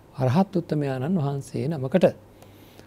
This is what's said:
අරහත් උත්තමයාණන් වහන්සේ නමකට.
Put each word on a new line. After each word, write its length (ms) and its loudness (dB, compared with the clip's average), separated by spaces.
අරහත් 400 2
උත්තමයාණන් 640 -2
වහන්සේ 500 -4
නමකට. 380 2